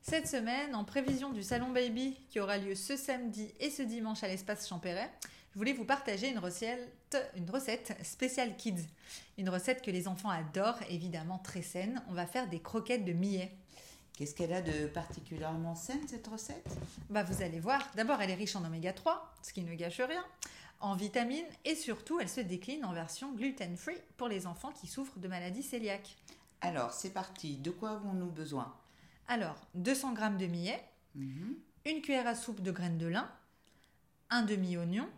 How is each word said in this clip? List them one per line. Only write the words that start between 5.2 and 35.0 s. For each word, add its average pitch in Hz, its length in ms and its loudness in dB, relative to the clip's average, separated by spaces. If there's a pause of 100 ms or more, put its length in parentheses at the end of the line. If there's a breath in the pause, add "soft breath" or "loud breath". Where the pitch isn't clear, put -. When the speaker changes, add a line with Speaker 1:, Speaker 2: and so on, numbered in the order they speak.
Speaker 1:
je - 60 -8
voulais 233 160 4
vous 240 100 0
partager 240 460 2
une 240 100 0
recette, 233 800 -2 (180)
une 175 140 -2
recette 233 520 0
spéciale 254 540 0
kids. 175 320 0 (500 loud breath)
Une 185 120 2
recette 214 320 4
que 214 100 -2
les 180 160 2
enfants 190 220 0
adorent, 185 500 2 (100)
évidemment 170 480 -2
très 185 240 -6
saine. 208 460 -2
On 185 60 -4
va 175 120 2
faire 247 220 0
des 165 140 -2
croquettes 226 420 0
de 180 80 2
millet. 185 400 2 (600 loud breath)
Speaker 2:
Qu'est-ce 143 220 -4
qu'elle 170 180 2
a 185 80 2
de 151 260 2
particulièrement 160 880 -4
saine, 285 320 -4
cette 226 200 -8
recette ? 220 500 -6 (320 loud breath)
Speaker 1:
Bah, 208 140 4
vous 185 200 2
allez 165 160 0
voir. 269 340 4
D'abord, 226 280 4
elle 190 80 2
est 185 60 2
riche 202 200 0
en 185 80 0
oméga 165 300 0
trois, 330 480 2
ce - 100 -10
qui 185 120 -4
ne 165 120 -4
gâche 170 240 -4
rien, 320 240 2 (560 loud breath)
en 196 160 2
vitamines 233 480 2 (220)
et 311 100 4
surtout, 294 460 -2
elle 185 80 0
se - 100 -4
décline 220 460 -2
en 185 80 -2
version 170 400 -4
gluten-free 240 640 -2 (180)
pour 240 140 -2
les 190 180 0
enfants 214 240 -6
qui - 160 -12
souffrent 269 320 -6
de 185 80 -6
maladies 185 400 -2
cœliaques. 202 480 -4 (500 loud breath)
Speaker 2:
Alors, 135 280 2
c'est - 160 -4
parti. 175 480 -4
De 143 140 -2
quoi 214 200 -2
avons-nous 190 400 0
besoin ? 143 420 -4 (540 loud breath)
Speaker 1:
Alors, 208 300 0 (180)
deux 185 200 4
cents 269 180 0
grammes 214 240 2
de 190 80 2
millet, 175 360 0 (320)
Speaker 2:
Mhm. 143 440 -4 (280)
Speaker 1:
une 302 160 2
cuillère 262 240 4
à 233 100 4
soupe 220 260 -4
de 185 100 2
graines 175 260 2
de 165 100 2
lin, 214 220 2 (1000 soft breath)
un 240 140 6
demi-oignon 185 760 4